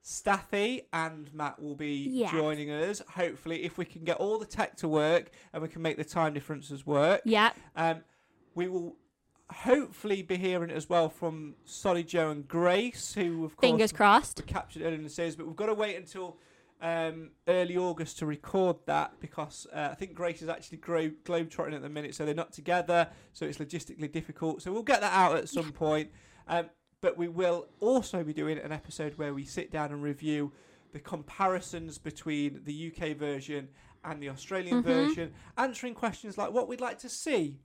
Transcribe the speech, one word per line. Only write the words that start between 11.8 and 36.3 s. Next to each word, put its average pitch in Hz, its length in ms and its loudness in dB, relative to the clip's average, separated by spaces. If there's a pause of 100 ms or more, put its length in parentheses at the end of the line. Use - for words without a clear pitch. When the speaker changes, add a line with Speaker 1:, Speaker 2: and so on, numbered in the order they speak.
Speaker 1:
Joe 165 260 0
and 147 180 -6
Grace, 180 680 2
who, 170 320 -2
of 156 100 -10
course, - 140 6
Speaker 2:
Fingers 220 220 4
crossed. - 480 6
Speaker 1:
were - 60 -10
captured - 380 -6
early 165 120 0
in 156 80 -6
the 151 60 -8
series. 165 260 -2
But 156 120 -10
we've 160 80 -10
gotta 214 180 0
wait 208 220 0
until, 180 420 -12 (440)
um, 160 500 -2 (160)
early 180 300 4
August 170 420 -2
to 160 80 -2
record 170 580 2
that 151 340 0
because, - 540 -10
uh, 147 180 -2
I - 40 -10
think 185 180 -10
Grace 170 300 -4
is 156 60 -6
actually - 300 -10
gro-, 160 320 0 (120)
globetrotting 165 500 -2
at 139 80 -8
the 139 80 -10
minute, 151 240 -8
so 151 120 -4
they're 151 100 0
not 165 180 -6
together, 170 560 2 (240)
so - 120 -6
it's 147 120 -6
logistically 151 540 -8
difficult. 156 500 -4
So 185 100 -6
we'll 220 120 -4
get 220 180 6
that 202 120 2
out 185 220 8
at 160 140 0
some 170 160 -2
Speaker 2:
Yeah. 151 60 -10
Speaker 1:
point. 151 400 2 (360)
Um, 165 220 0 (320)
but 165 160 2
we 170 100 0
will 170 400 0 (140)
also 208 420 4
be 151 100 -4
doing 151 240 0
an 143 140 -8
episode 151 440 -6
where 151 160 -4
we 139 140 -6
sit - 240 -6
down 151 220 -4
and 147 100 -6
review 147 500 -2 (400)
the 147 80 -12
comparisons 170 1000 -4
between 147 640 -4
the 147 100 -8
U 160 160 -6
K 160 240 -6
version 143 560 -6 (340)
and 151 200 -8
the 139 60 -8
Australian 185 520 0
Speaker 2:
Mm-hmm. 240 60 0
Speaker 1:
version, 269 460 2 (220)
answering 247 380 -2
questions 214 420 -6